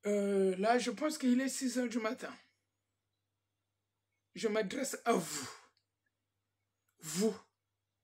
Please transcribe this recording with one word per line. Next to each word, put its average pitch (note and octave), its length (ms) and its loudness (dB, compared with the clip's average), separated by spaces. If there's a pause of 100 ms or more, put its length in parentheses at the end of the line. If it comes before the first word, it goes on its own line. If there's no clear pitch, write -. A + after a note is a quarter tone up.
Euh, G3+ 500 2
là, A3+ 220 4
je B3 100 -2
pense D4+ 300 -2
qu'il B3 200 4
est C4+ 100 0
six B3+ 280 -4
heures B3 100 0
du A#3 120 -2
matin. A3 360 -4 (2000)
Je F#3+ 140 -4
m'adresse G#3+ 580 -2
à A#3 80 4
vous. - 360 -2 (1500)
Vous, F3+ 420 -2 (640)